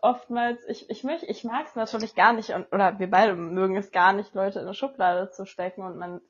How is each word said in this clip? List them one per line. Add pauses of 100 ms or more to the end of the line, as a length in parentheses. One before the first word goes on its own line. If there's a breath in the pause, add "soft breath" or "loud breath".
oftmals,
ich,
ich
möch-,
ich
mag's
natürlich
gar
nicht
und,
oder
wir
beide
mögen
es
gar
nicht,
Leute
in
eine
Schublade
zu
stecken
und
man